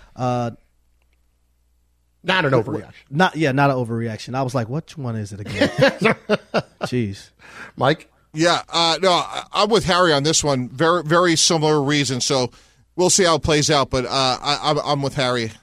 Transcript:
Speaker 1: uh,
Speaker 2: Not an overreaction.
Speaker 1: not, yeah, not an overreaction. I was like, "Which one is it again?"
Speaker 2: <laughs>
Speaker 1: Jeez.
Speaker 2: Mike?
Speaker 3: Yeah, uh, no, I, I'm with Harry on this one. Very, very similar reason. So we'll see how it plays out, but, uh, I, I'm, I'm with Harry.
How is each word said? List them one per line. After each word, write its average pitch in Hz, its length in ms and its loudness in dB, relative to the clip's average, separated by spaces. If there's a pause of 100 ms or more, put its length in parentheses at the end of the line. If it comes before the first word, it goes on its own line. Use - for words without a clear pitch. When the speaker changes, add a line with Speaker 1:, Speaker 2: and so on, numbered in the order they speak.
(160)
Speaker 1:
uh, 123 340 -4 (1700)
Speaker 2:
Not 180 220 0
an 135 80 2
overreaction. 110 400 -2 (180)
Speaker 1:
not, 160 240 2
yeah, 151 160 2
not 139 180 4
an 135 60 2
overreaction. 117 580 -6
I 131 80 -2
was 131 140 -4
like, 113 140 -4
"Which 151 280 -10
one 123 180 -6
is 101 180 -8
it 98 80 -12
again?" - 280 -2
Speaker 2:
<laughs> - 680 0 (420)
Speaker 1:
Jeez. 110 480 -6 (460)
Speaker 2:
Mike? 135 360 -2 (220)
Speaker 3:
Yeah, 160 300 0 (100)
uh, 165 280 0
no, 185 100 4
I, 131 320 -2 (100)
I'm 208 160 2
with 202 160 2
Harry 180 260 4
on 139 120 2
this 156 200 0
one. 131 260 -2
Very, 160 340 0
very 170 320 2
similar 156 480 2
reason. 135 380 0
So 127 280 -2 (460)
we'll 175 160 2
see 202 120 4
how 165 120 4
it - 80 -2
plays 151 260 2
out, 139 220 0
but, 127 140 -2
uh, 87 40 -8
I, 131 540 -2
I'm, 147 160 0
I'm 143 240 -2
with 135 100 -4
Harry. 123 380 -2 (120)